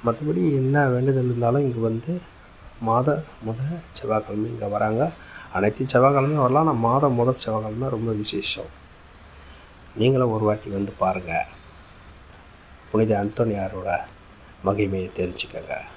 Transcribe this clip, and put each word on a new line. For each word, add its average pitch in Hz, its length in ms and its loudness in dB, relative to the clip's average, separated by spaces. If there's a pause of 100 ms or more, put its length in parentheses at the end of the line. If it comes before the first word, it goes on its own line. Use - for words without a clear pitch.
மத்தபடி 151 380 0 (120)
என்ன 135 320 2
வேண்டுதல் 127 420 2
இருந்தாலும் 120 380 2
இங்க 120 120 -2
வந்து 113 340 -2 (680)
மாத 113 260 2 (380)
முத 117 160 -4 (300)
செவ்வாய்க்கிழமை 107 580 -2
இங்க 110 180 -6
வராங்க. 107 340 0 (520)
அனைத்து 104 320 0
செவ்வாய்க்கிழமையும் 139 580 4
வரலாம், 143 240 4
ஆனா 143 100 2
மாதம் 123 420 4
முதல் 123 220 0
செவ்வாய்க்கிழமை 110 480 -4
ரொம்ப 113 220 -2
விசேஷம். - 580 -4 (1300)
நீங்களும் 127 360 4
ஒரு 110 140 0
வாட்டி 107 240 0
வந்து 98 320 -4
பாருங்க, 92 320 -2 (1600)
புனித 110 200 2 (120)
அந்தோனியாரோட 98 760 -2 (640)
மகிமையை 95 460 0
தெரிஞ்சுக்கங்க. - 640 -6 (220)